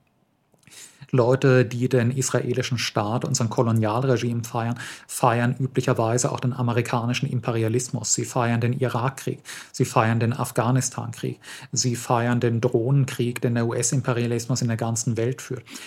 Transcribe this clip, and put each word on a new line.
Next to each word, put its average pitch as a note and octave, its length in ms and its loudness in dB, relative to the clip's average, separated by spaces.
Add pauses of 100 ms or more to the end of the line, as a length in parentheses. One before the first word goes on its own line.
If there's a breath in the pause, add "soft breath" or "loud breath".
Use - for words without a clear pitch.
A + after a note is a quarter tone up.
(1160 loud breath)
Leute, B2+ 480 6
die A#2+ 260 -2
den A#2+ 200 4
israelischen B2+ 720 -2
Staat A2+ 440 -2
und C3+ 120 -2
sein A#2 160 0
Kolonialregime A#2 920 2
feiern, A#2 360 -4 (280 loud breath)
feiern A#2+ 520 2
üblicherweise B2 720 0
auch - 80 -6
den B2 140 0
amerikanischen A#2+ 760 0
Imperialismus. A#2 840 -2
Sie A#2+ 100 -4
feiern A#2 360 0
den A#2+ 120 2
Irakkrieg, B2+ 640 -2 (320 loud breath)
sie - 140 0
feiern A#2 340 2
den A2+ 140 2
Afghanistankrieg, A#2+ 1080 -2 (320 loud breath)
sie B2+ 240 0
feiern A#2+ 440 0
den A#2 220 2
Drohnenkrieg, B2 800 0
den A#2+ 120 0
der A#2 140 0
U-S-Imperialismus A#2+ 960 0
in A#2+ 60 0
der A2+ 80 0
ganzen A2+ 380 -2
Welt A#2+ 280 -2
führt. A#2+ 180 -8 (260 loud breath)